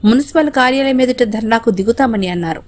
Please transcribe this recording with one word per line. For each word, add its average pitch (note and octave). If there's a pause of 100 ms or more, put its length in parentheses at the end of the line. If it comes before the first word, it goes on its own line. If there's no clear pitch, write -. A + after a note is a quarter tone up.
మున్సిపల్ C#4+
కార్యాలయం C4
ఎదుట B3+
ధర్నాకు A3
దిగుతామని G#3
అన్నారు. E3+